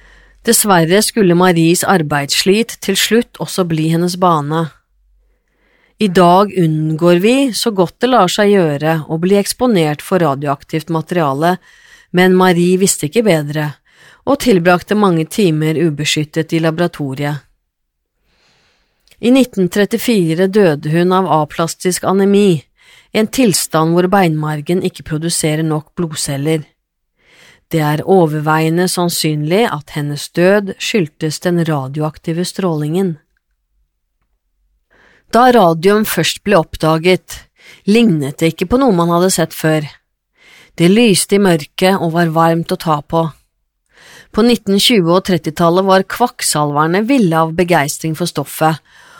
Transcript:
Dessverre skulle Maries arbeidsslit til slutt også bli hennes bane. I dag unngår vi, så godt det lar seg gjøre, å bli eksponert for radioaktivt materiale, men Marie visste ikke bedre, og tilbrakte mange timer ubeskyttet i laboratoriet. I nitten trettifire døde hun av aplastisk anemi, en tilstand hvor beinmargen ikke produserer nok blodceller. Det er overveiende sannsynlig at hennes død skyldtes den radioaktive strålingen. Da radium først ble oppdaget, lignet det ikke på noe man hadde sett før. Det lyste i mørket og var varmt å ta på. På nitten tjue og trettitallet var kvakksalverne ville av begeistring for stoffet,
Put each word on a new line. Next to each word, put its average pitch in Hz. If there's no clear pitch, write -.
Dessverre 190
skulle 185
Maries 175
arbeidsslit 180
til 196
slutt -
også 170
bli 156
hennes 180
bane. 160
I 214
dag 185
unngår 160
vi, 240
så -
godt 185
det 247
lar 202
seg 208
gjøre, 160
å 160
bli 185
eksponert 190
for 185
radioaktivt 147
materiale, 160
men 185
Marie 180
visste 185
ikke 226
bedre, 151
og 277
tilbrakte 180
mange 190
timer 160
ubeskyttet 151
i 165
laboratoriet. 147
I 220
nitten 240
trettifire 180
døde 170
hun 175
av 185
aplastisk 156
anemi, 196
en 220
tilstand 165
hvor 180
beinmargen 156
ikke -
produserer 156
nok 156
blodceller. 151
Det 160
er 151
overveiende 160
sannsynlig 170
at -
hennes 147
død 190
skyldtes 160
den 175
radioaktive 151
strålingen. 165
Da 247
radium 196
først -
ble 202
oppdaget, 160
lignet 185
det 165
ikke -
på 247
noe 247
man 170
hadde 175
sett 160
før. 156
Det 170
lyste 202
i 202
mørket 185
og 165
var 170
varmt 165
å 185
ta 156
på. 165
På 214
nitten 202
tjue 185
og 185
trettitallet 170
var 190
kvakksalverne 160
ville 214
av 160
begeistring 160
for 175
stoffet, 156